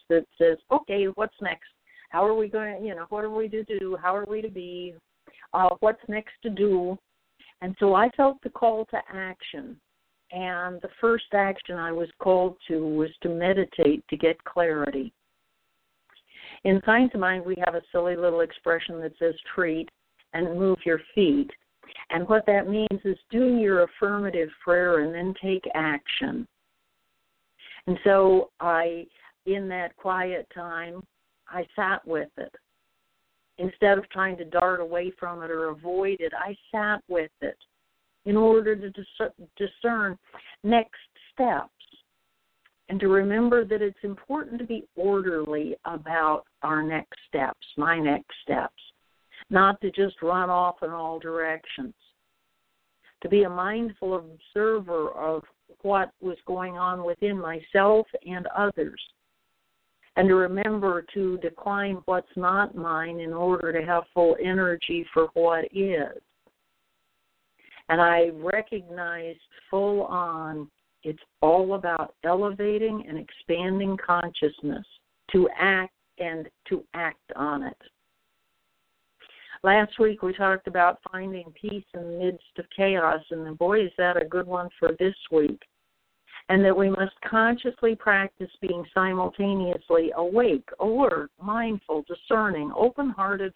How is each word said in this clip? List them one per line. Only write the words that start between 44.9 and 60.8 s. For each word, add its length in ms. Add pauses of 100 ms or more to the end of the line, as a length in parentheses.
orderly 880
about 600 (180)
our 200
next 360 (100)
steps, 380 (100)
my 220
next 440
steps, 400 (680)
not 320
to 80
just 320
run 260
off 340
in 80
all 280
directions, 760 (1300)
to 80
be 140
a 80
mindful 640
observer 920
of 340 (380)
what 280 (100)
was 260
going 320
on 260
within 340
myself 680 (200)
and 220
others, 520 (1160)
and 120
to 60
remember 680 (120)